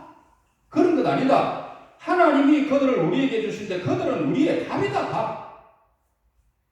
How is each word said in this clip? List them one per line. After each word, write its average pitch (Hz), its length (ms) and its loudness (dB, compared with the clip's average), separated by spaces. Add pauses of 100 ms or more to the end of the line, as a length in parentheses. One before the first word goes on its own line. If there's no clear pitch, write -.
(680)
그런 349 260 2
것 254 100 0
아니다. - 640 0 (300)
하나님이 302 680 4
그들을 262 380 2
우리에게 247 380 0
주신데 190 380 -6
그들은 - 480 -2
우리의 - 380 0
밥이다, - 420 -4
밥. - 380 -6 (1200)